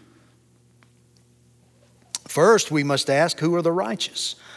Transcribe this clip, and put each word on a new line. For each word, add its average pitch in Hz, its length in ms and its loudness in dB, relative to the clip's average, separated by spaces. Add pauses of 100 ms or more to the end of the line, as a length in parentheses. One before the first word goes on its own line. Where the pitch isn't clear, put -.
(2250)
First, 185 460 2
we 147 140 0
must 139 240 -2
ask, 151 300 0
who 165 160 0
are 170 60 0
the 165 100 0
righteous? - 640 -6 (220)